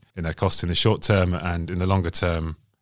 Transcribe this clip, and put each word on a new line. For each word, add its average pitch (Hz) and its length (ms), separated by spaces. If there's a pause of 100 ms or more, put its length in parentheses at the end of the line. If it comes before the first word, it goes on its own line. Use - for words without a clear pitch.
(160)
in 87 80
their 80 100
cost - 300
in 87 60
the 87 60
short 107 260
term, 92 320
and 85 360
in 90 80
the 92 80
longer 92 240
term, 82 460 (260)